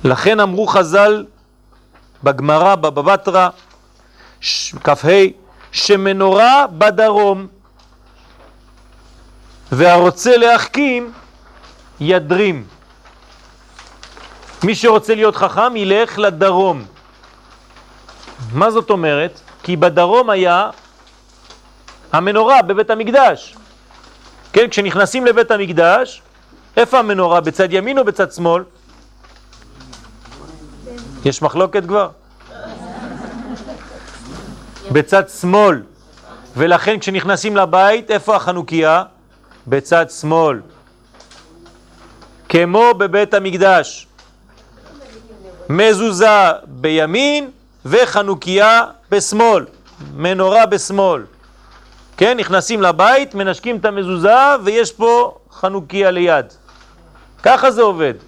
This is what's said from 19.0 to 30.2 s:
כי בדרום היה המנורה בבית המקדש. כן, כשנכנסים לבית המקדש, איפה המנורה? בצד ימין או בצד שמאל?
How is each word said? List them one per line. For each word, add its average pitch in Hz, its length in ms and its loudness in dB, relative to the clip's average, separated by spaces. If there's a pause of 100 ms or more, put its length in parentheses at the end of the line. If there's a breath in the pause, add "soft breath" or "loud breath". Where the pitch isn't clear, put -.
כי 175 120 -4
בדרום 175 540 2
היה 190 400 0 (1400)
המנורה 214 500 2
בבית 196 280 -2
המקדש. 226 680 0 (1000)
כן, 226 160 2
כשנכנסים 202 560 -2
לבית 233 260 2
המקדש, 202 680 0 (560)
איפה 240 220 2
המנורה? 185 420 0
בצד 165 320 -2
ימין 226 240 -2
או 254 80 2
בצד 190 260 -4
שמאל? 175 320 -2 (2500)